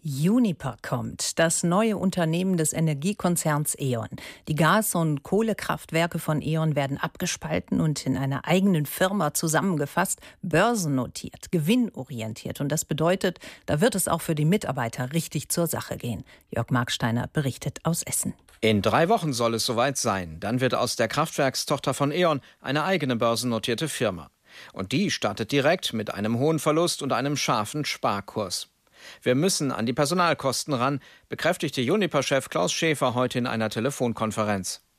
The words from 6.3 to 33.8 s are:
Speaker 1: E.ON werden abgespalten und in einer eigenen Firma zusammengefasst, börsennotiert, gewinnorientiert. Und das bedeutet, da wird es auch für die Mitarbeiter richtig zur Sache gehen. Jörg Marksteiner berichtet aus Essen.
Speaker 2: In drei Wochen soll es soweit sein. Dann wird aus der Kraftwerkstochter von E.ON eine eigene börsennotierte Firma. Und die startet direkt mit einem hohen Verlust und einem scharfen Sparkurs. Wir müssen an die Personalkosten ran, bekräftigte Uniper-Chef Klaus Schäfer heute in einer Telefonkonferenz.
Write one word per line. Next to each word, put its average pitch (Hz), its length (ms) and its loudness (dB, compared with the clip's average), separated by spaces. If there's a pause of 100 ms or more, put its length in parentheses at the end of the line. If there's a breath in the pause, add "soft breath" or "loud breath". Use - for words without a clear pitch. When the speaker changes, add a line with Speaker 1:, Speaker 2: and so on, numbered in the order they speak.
Speaker 1:
E.ON 156 360 0
werden 139 220 -2
abgespalten - 840 -2
und 156 260 0
in 135 100 0
einer 135 300 -2
eigenen 180 400 4
Firma 185 480 0
zusammengefasst, 165 880 0 (200 loud breath)
börsennotiert, 165 1080 0
gewinnorientiert. 151 1120 -2
Und 143 100 0
das 151 140 0
bedeutet, 175 560 0 (260 loud breath)
da 147 140 0
wird 214 160 4
es - 100 0
auch 160 140 0
für 160 160 -2
die 151 80 0
Mitarbeiter 135 680 0
richtig - 360 -4
zur 170 180 0
Sache - 300 -6
gehen. 117 260 -6 (260 loud breath)
Jörg - 220 -4
Marksteiner 120 560 0
berichtet - 560 -4
aus 165 220 -2
Essen. - 300 -4 (260)
Speaker 2:
In 107 220 4
drei 139 260 4
Wochen 160 240 2
soll 117 220 0
es 110 120 0
soweit 127 300 0
sein. 90 420 -2
Dann 113 220 -2
wird 131 160 2
aus 120 180 0
der - 140 0
Kraftwerkstochter 143 840 0
von 147 200 0
E.ON 165 280 2 (200 loud breath)
eine 147 240 -2
eigene 151 320 0
börsennotierte 117 720 0
Firma. 90 420 -2 (420 loud breath)
Und 95 200 -6
die 170 180 2
startet 104 400 -4
direkt 143 420 2
mit 107 220 -4
einem 110 240 0
hohen 151 220 2
Verlust 160 420 0
und 131 100 -2
einem 139 240 0
scharfen 131 480 -2
Sparkurs. 101 840 -4 (520 loud breath)
Wir 127 140 4
müssen 151 340 2
an 110 160 -2
die 131 60 0
Personalkosten 147 840 0
ran, 131 240 0 (300 loud breath)
bekräftigte - 520 -2
Uniper-Chef 147 680 2
Klaus 170 220 0
Schäfer 143 420 0
heute 127 240 0
in 120 80 0
einer 113 240 -2
Telefonkonferenz. 110 1120 -2 (140)